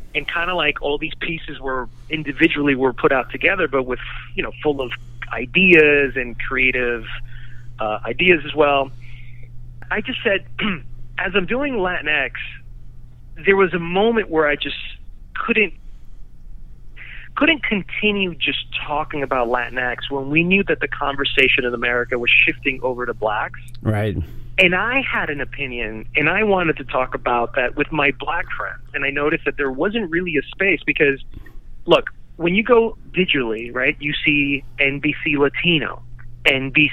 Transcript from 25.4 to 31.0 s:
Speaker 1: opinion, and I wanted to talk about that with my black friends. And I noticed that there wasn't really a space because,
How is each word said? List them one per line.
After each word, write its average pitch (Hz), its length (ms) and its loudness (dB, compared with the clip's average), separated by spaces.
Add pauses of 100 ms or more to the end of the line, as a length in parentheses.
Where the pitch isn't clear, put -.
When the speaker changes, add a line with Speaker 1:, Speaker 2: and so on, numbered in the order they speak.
Speaker 1:
opinion, 120 760 -6
and 151 140 2
I 202 140 2
wanted 180 340 4
to 135 80 -8
talk 127 280 0
about 120 420 0
that 123 200 0
with 143 160 -2
my 147 260 2
black 170 280 -4 (120)
friends. - 260 -8 (100)
And 143 100 -4
I 139 60 0
noticed 147 340 0
that 139 140 -2
there 139 140 0
wasn't 190 380 0
really 170 280 0
a 127 60 0
space 190 420 0
because, 143 360 2 (640)